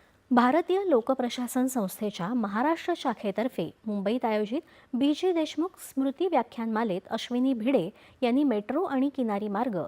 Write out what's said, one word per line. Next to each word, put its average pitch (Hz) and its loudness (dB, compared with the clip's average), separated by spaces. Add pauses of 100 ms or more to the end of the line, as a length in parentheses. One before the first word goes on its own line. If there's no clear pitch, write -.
(320)
भारतीय 294 4
लोकप्रशासन 254 0
संस्थेच्या 202 -4
महाराष्ट्र 240 0
शाखेतर्फे 214 -2 (160)
मुंबईत 208 -2
आयोजित 214 0 (320)
बीजी 294 2
देशमुख 320 0 (120)
स्मृती 269 -2
व्याख्यानमालेत 226 -2 (100)
अश्विनी 254 0
भिडे 214 0 (320)
यांनी 254 2
मेट्रो 247 0
आणि 277 0
किनारी 214 -2
मार्ग 208 -2